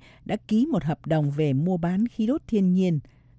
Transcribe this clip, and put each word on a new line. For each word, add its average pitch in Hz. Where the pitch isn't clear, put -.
đã 202
ký 220
một 254
hợp 143
đồng 151
về 147
mua 175
bán 185
khí 214
đốt 294
thiên 190
nhiên 180